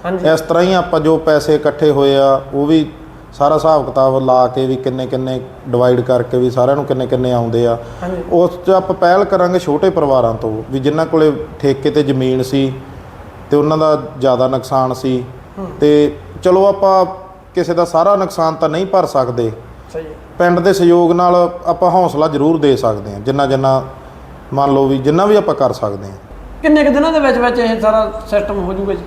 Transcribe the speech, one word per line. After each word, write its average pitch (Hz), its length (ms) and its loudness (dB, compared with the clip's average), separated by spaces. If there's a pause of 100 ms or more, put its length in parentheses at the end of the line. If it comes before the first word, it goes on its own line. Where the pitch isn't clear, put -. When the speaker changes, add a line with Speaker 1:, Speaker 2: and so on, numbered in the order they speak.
Speaker 1:
ਹਾਂਜੀ। 175 240 -2
Speaker 2:
ਇਸ 156 120 2
ਤਰ੍ਹਾਂ 170 220 0
ਹੀ 185 100 2
ਆਪਾਂ 175 280 0
ਜੋ 160 160 2
ਪੈਸੇ 156 380 2
ਇਕੱਠੇ 151 360 0
ਹੋਏ 139 260 2
ਆ 135 240 4 (140)
ਉਹ 143 120 0
ਵੀ 156 240 2 (420)
ਸਾਰਾ 147 220 0
ਹਿਸਾਬ 151 320 2
ਕਿਤਾਬ 131 380 2
ਲਾ 127 220 4
ਕੇ 131 200 -2
ਵੀ 131 100 -2
ਕਿੰਨੇ 131 300 -6
ਕਿੰਨੇ 131 340 -4 (280)
ਡਿਵਾਈਡ 123 320 2
ਕਰਕੇ 123 380 0
ਵੀ 127 120 2
ਸਾਰਿਆਂ 127 260 2
ਨੂੰ 147 80 -4
ਕਿੰਨੇ 131 220 -4
ਕਿੰਨੇ 127 260 -2
ਆਉਂਦੇ 117 340 0
ਆ। 117 120 0 (240)
Speaker 1:
ਹਾਂਜੀ। 180 200 -8 (100)
Speaker 2:
ਉਸ 170 180 4 (160)
'ਚ 185 40 2
ਆਪਾਂ 190 240 2
ਪਹਿਲ 185 300 2
ਕਰਾਂਗੇ 180 340 0
ਛੋਟੇ 156 320 0
ਪਰਿਵਾਰਾਂ 135 440 0
ਤੋਂ, 110 360 -6
ਵੀ 131 80 -4
ਜਿਨ੍ਹਾਂ 151 280 0
ਕੋਲੇ 156 260 2 (280)
ਠੇਕੇ 139 300 0
ਤੇ 151 120 2
ਜ਼ਮੀਨ 131 400 0
ਸੀ 135 300 -2 (760)
ਤੇ 143 60 2
ਉਹਨਾਂ 151 220 2
ਦਾ 156 240 2 (160)
ਜ਼ਿਆਦਾ 127 300 2
ਨੁਕਸਾਨ 131 460 -2
ਸੀ। 127 300 -4 (340)
Speaker 1:
ਹੂੰ। 190 80 -10 (140)
Speaker 2:
ਤੇ 147 360 4 (260)
ਚਲੋ 185 240 4
ਆਪਾਂ 196 380 2 (500)
ਕਿਸੇ 170 200 -2
ਦਾ 170 100 2
ਸਾਰਾ 170 320 2
ਨੁਕਸਾਨ 180 380 -2
ਤਾਂ 156 140 -2
ਨਹੀਂ 170 180 -2
ਭਰ 185 200 0
ਸਕਦੇ, 120 460 -2 (400)
Speaker 1:
ਸਹੀ 160 120 -10
ਹੈ। 156 60 -16 (280)
Speaker 2:
ਪਿੰਡ 175 220 4
ਦੇ 185 120 4
ਸਹਿਯੋਗ 170 400 4
ਨਾਲ 175 220 2 (320)
ਆਪਾਂ 170 240 2
ਹੌਸਲਾ 165 380 2
ਜ਼ਰੂਰ 151 300 2
ਦੇ 143 180 4
ਸਕਦੇ 107 360 -4
ਹਾਂ, 101 80 -10
ਜਿੰਨਾ 135 260 0
ਜਿੰਨਾ 135 360 2 (720)
ਮੰਨ 139 200 2
ਲਓ 135 140 2
ਵੀ 135 100 0
ਜਿੰਨਾ 147 280 2
ਵੀ 208 100 4
ਆਪਾਂ 202 180 0
ਕਰ 127 180 0
ਸਕਦੇ 101 360 -6
ਹਾਂ। 98 80 -16 (460)
Speaker 1:
ਕਿੰਨੇ 302 220 4
ਕੁ 285 60 4
ਦਿਨਾਂ 294 220 0
ਦੇ 311 80 2
ਵਿੱਚ 254 180 0
ਵਿੱਚ 240 200 0
ਇਹ 226 220 -2
ਸਾਰਾ 214 320 0 (180)
ਸਿਸਟਮ 202 340 -2
ਹੋ 185 80 -4
ਜੂਗਾ 196 220 -4
ਜੀ? 170 120 -8